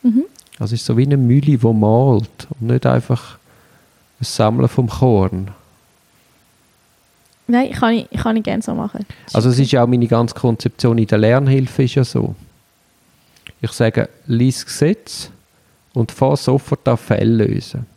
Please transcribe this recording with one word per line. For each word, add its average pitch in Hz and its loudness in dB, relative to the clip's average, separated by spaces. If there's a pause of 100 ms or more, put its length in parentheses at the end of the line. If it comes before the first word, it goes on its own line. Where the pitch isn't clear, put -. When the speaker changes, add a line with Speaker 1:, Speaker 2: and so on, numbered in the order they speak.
Speaker 1:
Mhm. 247 2 (340)
Speaker 2:
Also 107 -4
es 117 -6
ist - -12
so 117 0
wie 123 4
eine 143 2
Mühle, 135 2
die 117 2
malt 113 2 (140)
und 113 -6
nicht 123 0
einfach 123 -2 (800)
ein 120 -6
Sammeln 120 0
vom 123 -2
Korn. 95 0 (2000)
Speaker 1:
Nein, 247 0
kann 233 0
ich, - -4
kann 220 -2
ich 220 -2
gerne - -4
so - -6
machen. 202 -8 (200)
Das - -20
ist - -16
Speaker 2:
Also 113 2
es 127 4
Speaker 1:
okay. 135 4
Speaker 2:
ist 117 0
ja 127 4
auch 120 4
meine 120 2
ganze 117 0
Konzeption 117 0
in 110 2
der 107 0
Lernhilfe 131 2
ist 123 -2
ja 131 2
so. 107 -4 (1300)
Ich 113 -8
sage, 113 -2 (180)
lies 123 0
das - -12
Gesetz - -4 (600)
und 120 -2
fang 139 0
sofort - -2
an, 120 2
Fälle 110 0
lösen. 117 -6 (100)